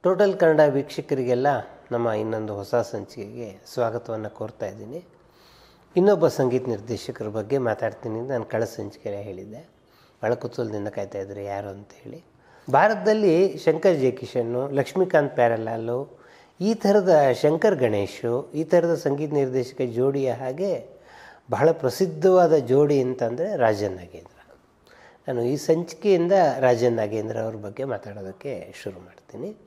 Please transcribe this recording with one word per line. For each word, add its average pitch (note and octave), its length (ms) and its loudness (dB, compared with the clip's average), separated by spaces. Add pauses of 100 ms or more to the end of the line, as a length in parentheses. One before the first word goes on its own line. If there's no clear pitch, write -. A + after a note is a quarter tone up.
ಟೋಟಲ್ F#3+ 300 4
ಕನ್ನಡ D#3+ 260 4 (100)
ವೀಕ್ಷಕರಿಗೆಲ್ಲ C3 760 -2 (440)
ನಮ್ಮ A#2 180 0
ಇನ್ನೊಂದು G#2+ 460 -4
ಹೊಸ G2+ 200 -6
ಸಂಚಿಕೆಗೆ A2 840 -6 (120)
ಸ್ವಾಗತವನ್ನ A2 540 -4
ಕೋರ್ತಾ G#2+ 380 -10
ಇದ್ದೀನಿ. A2 400 -14 (920)
ಇನ್ನೊಬ್ಬ F3 320 4
ಸಂಗೀತ B2+ 400 0
ನಿರ್ದೇಶಕರ A2 600 -8
ಬಗ್ಗೆ G#2+ 300 -4
ಮಾತಾಡ್ತೀನಿ A2+ 600 -4
ಅಂತ C3 120 -8
ನಾನು A#2 140 -4
ಕಳೆದ A2+ 200 -2
ಸಂಚಿಕೆಯಲ್ಲಿ G2+ 580 -10
ಹೇಳಿದ್ದೆ. G#2 460 -16 (540)
ಭಾಳ A2+ 100 0
ಕುತೂಹಲದಿಂದ G#2+ 540 -6
ಕಾಯ್ತಾ G2+ 320 -8
ಇದ್ರು G2 220 -10
ಯಾರು G2+ 280 -8
ಅಂತ G2+ 240 -16
ಹೇಳಿ. A2+ 300 -18 (480)
ಭಾರತದಲ್ಲಿ F#3+ 880 4
ಶಂಕರ್ E3 380 2
ಜಯಕಿಶನ್ನು, B2+ 760 -2
ಲಕ್ಷ್ಮೀಕಾಂತ್ D3 640 2
ಪ್ಯಾರಲಾಲು, A#2 840 -2 (420)
ಈ G#3+ 120 0
ಥರದ G3+ 420 4 (260)
ಶಂಕರ್ D#3+ 340 4
ಗಣೇಶು, A#2 800 -2
ಈ D#3 80 -2
ಥರದ E3+ 320 4
ಸಂಗೀತ D3 380 -2
ನಿರ್ದೇಶಕ C3 480 -2 (120)
ಜೋಡಿಯ C3+ 380 0
ಹಾಗೆ C3+ 540 -6 (680)
ಬಹಳ C#3 200 4
ಪ್ರಸಿದ್ಧವಾದ E3 840 4
ಜೋಡಿ C#3+ 480 4
ಅಂತಂದರೆ B2+ 560 -2
ರಾಜನ್ G#2 380 2
ನಾಗೇಂದ್ರ. - 640 -20 (680)
ನಾನು A#2+ 160 -2
ಈ B2+ 120 0
ಸಂಚಿಕೆಯಿಂದ E3+ 760 0 (280)
ರಾಜನ್ B2 360 4
ನಾಗೇಂದ್ರ A2 420 -4
ಅವ್ರ A2 180 -4
ಬಗ್ಗೆ G#2+ 280 -10
ಮಾತಾಡೋದಕ್ಕೆ G#2 920 -10 (100)
ಶುರು F#2 220 -14
ಮಾಡ್ತೀನಿ. D#3 500 -16 (120)